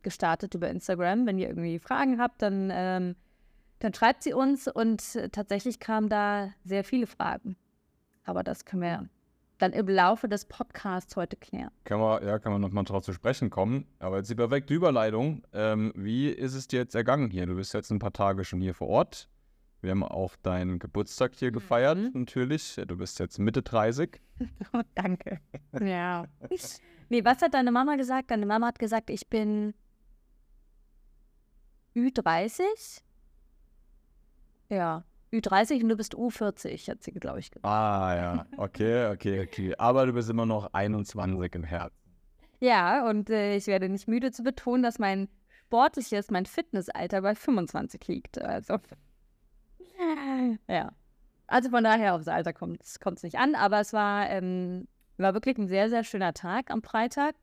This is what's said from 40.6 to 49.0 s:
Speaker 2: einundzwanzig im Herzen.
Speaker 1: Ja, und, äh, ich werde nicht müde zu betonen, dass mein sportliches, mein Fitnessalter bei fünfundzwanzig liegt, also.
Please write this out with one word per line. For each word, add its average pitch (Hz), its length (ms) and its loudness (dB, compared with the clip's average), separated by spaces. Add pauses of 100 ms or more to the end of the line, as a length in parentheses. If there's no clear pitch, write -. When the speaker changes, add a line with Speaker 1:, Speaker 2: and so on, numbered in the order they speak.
Speaker 2:
einundzwanzig 98 800 -2
im 87 100 -6
Herzen. 85 320 -6 (640)
Speaker 1:
Ja, 233 480 4
und, 208 220 0
äh, 208 260 2
ich 202 100 -4
werde 190 220 0
nicht 190 200 -6
müde 247 220 0
zu 247 120 -12
betonen, 254 400 0
dass 233 160 0
mein 196 300 0 (200)
sportliches, 233 840 0
mein 190 160 0
Fitnessalter 196 760 -4
bei 202 120 2
fünfundzwanzig 175 720 -2
liegt, - 340 -6
also. - 380 -2 (1900)